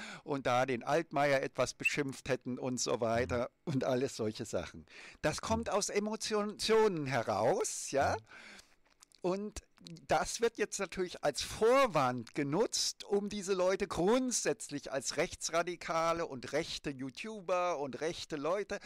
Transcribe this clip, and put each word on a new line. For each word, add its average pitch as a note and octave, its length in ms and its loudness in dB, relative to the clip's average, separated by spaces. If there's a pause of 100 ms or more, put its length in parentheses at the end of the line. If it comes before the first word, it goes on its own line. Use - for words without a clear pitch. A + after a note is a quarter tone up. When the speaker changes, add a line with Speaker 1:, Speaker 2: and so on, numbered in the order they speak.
(220)
Speaker 1:
und C#3 240 -4
da B2+ 200 4
den B2 160 -2
Altmaier C#3+ 600 2
etwas C3+ 300 -2
beschimpft - 560 -4
hätten B2+ 300 -2
und B2+ 200 -4
so C3+ 220 0
weiter A#2+ 480 0 (160)
Speaker 2:
Mhm. E3+ 80 -4
Speaker 1:
und C3+ 120 0
alles B2+ 320 0
solche A2 280 -4
Sachen. E2+ 400 -4 (380)
Das D3+ 180 -2
kommt A3+ 280 -2
Speaker 2:
Mhm. F#3+ 40 0
Speaker 1:
aus G3 160 2
Emotionen G#3+ 1160 2
heraus, B2+ 840 0
ja? D3 220 2
Speaker 2:
Mhm. G#4+ 140 -4 (960)
Speaker 1:
Und G3 380 -4 (480)
das E3+ 320 0
wird A#3 180 0
jetzt G3+ 220 -2
natürlich F#3 420 -4
als D3 200 0
Vorwand D#3+ 920 4
genutzt, - 720 0
um G3+ 240 0
diese G3+ 260 -2
Leute F#3 320 2
grundsätzlich F#3 1040 0
als - 260 -4
Rechtsradikale E3 1080 0
und B2 260 -8
rechte D#3 380 -4
YouTuber F3+ 880 -2
und C#3 220 -6
rechte E3 360 -4
Leute F#3 500 -2